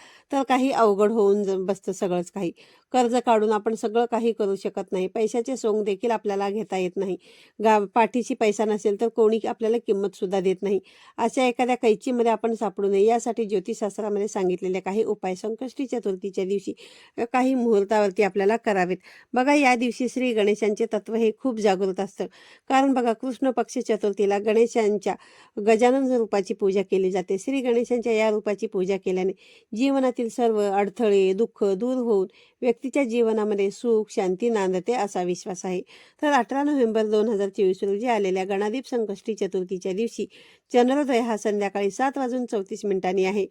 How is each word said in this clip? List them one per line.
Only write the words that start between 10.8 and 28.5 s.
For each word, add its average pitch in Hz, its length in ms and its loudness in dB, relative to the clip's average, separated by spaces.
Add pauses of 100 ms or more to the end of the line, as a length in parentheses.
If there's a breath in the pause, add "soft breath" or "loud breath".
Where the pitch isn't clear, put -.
अशा 233 260 0
एखाद्या 247 320 0
कैचीमध्ये 233 560 2
आपण 226 220 -2
सापडू 202 340 -2
नये 196 160 4
यासाठी 233 400 0
ज्योतिषशास्त्रामध्ये 208 840 -4
सांगितलेले 185 520 -2
काही 202 240 -2
उपाय 196 300 -4
संकष्टी 226 520 -8
चतुर्थीच्या 196 580 -4
दिवशी, 196 280 -4 (460 loud breath)
अ, 233 140 -2
काही 262 220 2
मुहूर्तावरती 214 680 2
आपल्याला 196 340 2
करावेत. 185 400 0 (380 loud breath)
बघा, 254 200 2
या 277 200 4
दिवशी 240 340 -2
श्री 254 240 -2
गणेशांचे 214 640 0
तत्व 208 200 -4
हे 226 240 2
खूप 254 180 -4
जागृत 190 440 0
असतं, 190 260 -6 (420 loud breath)
कारण 269 240 4
बघा 240 200 2
कृष्ण 262 380 -2
पक्ष 233 280 -2
चतुर्थीला 202 600 0
गणेशांच्या 214 760 2 (520 loud breath)
गजानन 247 460 4
रूपाची 208 420 0
पूजा 196 280 0
केली 190 280 0
जाते. 190 280 -2
श्री 269 220 -4
गणेशांच्या 240 520 0
या 220 180 2
रूपाची 208 360 -2